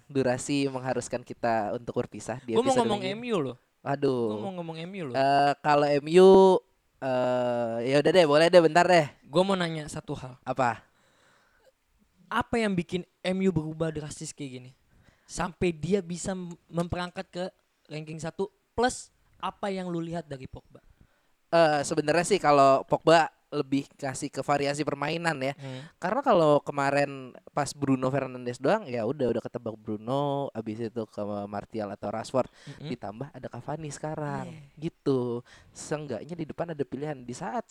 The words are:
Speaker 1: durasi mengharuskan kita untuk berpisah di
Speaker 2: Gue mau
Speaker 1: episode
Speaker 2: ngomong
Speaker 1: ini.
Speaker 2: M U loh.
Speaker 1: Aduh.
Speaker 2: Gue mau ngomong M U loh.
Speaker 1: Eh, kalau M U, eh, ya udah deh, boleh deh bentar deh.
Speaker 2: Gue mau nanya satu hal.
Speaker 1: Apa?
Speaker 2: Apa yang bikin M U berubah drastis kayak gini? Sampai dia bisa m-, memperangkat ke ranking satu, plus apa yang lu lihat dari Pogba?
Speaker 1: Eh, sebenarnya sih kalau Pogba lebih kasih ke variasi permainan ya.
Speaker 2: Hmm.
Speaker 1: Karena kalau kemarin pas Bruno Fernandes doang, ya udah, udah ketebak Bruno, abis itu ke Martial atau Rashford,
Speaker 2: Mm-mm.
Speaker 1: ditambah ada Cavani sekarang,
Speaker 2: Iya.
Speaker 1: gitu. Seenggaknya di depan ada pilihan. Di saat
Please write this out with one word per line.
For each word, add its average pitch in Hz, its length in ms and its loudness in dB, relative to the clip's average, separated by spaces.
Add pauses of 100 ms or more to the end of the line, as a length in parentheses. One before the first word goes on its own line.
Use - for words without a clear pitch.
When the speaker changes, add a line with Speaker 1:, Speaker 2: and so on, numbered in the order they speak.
Speaker 1:
durasi 135 580 0
mengharuskan 127 560 -4
kita 113 540 -2
untuk 120 180 -10
berpisah 120 480 -6
di - 140 -4
Speaker 2:
Gue 240 80 4
mau 269 80 2
Speaker 1:
episode 240 160 2
Speaker 2:
ngomong 208 160 -2
Speaker 1:
ini. 190 100 -4
Speaker 2:
M 226 140 -10
U 220 160 0
loh. 123 140 -8 (240)
Speaker 1:
Aduh. 135 500 -2
Speaker 2:
Gue 104 100 -6
mau 196 140 -8
ngomong 165 240 -10
M 180 160 -12
U 185 100 -8
loh. 123 80 -8
Speaker 1:
Eh, 139 460 2
kalau 147 260 2
M 147 300 0
U, 185 140 12 (680)
eh, 123 800 0 (100)
ya 135 140 2
udah 156 120 4
deh, 170 140 6
boleh 151 220 6
deh 175 160 10
bentar 165 240 4
deh. 165 240 4 (100)
Speaker 2:
Gue 156 220 2
mau 196 100 0
nanya 165 320 -4
satu 151 300 -10
hal. 127 260 -14
Speaker 1:
Apa? 123 380 -2 (1500)
Speaker 2:
Apa 233 320 -4
yang 214 160 0
bikin 180 300 -4 (180)
M 185 180 -2
U 190 120 2
berubah 160 400 -2
drastis 151 400 -10
kayak 139 220 -12
gini? 127 180 -14 (540)
Sampai 180 440 -4
dia 170 320 0
bisa 175 300 -8
m-, 175 240 -10 (100)
memperangkat 175 640 -6
ke 180 180 -8 (400)
ranking 156 320 -12
satu, 165 320 -6 (220)
plus - 420 -2 (220)
apa 190 340 -8
yang 185 160 -6
lu 170 160 -4
lihat 165 240 -8
dari 135 200 -12
Pogba? - 360 -20 (680)
Speaker 1:
Eh, 156 320 4
sebenarnya 156 440 0
sih 190 120 2
kalau 139 440 6
Pogba 160 460 4 (180)
lebih 139 460 -4
kasih 135 340 -6
ke 135 140 -8
variasi 143 420 0
permainan 156 560 -4
ya. 135 140 -4
Speaker 2:
Hmm. 135 320 -12 (100)
Speaker 1:
Karena 196 240 -4
kalau 165 400 4
kemarin 139 720 -2 (220)
pas 143 180 -4
Bruno 135 380 0
Fernandes 127 480 -4
doang, 185 260 0
ya 120 220 -4
udah, 127 260 -2
udah 113 80 -2
ketebak 117 380 -8
Bruno, 131 760 -4
abis 113 380 -8
itu 113 160 -6
ke - 160 -10 (240)
Martial 104 420 -8
atau 101 220 -10
Rashford, 113 400 -4
Speaker 2:
Mm-mm. 143 400 -16
Speaker 1:
ditambah 113 400 -10
ada - 180 -14
Cavani 151 400 -10
sekarang, 147 640 -8
Speaker 2:
Iya. 156 400 -12
Speaker 1:
gitu. 123 500 -2 (300)
Seenggaknya 147 680 -10
di 160 80 -8
depan 170 300 -8
ada 143 100 -12
pilihan. 147 340 -8
Di 123 140 -12
saat 214 400 -8